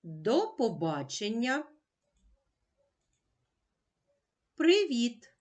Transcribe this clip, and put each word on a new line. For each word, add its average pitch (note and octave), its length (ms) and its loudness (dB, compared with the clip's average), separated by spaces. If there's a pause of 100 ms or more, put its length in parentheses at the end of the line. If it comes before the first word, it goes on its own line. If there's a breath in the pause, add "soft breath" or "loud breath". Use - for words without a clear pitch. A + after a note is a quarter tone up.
До F#3+ 540 -2
побачення. G#3 1080 -2 (3000)
Привіт. D#4 880 2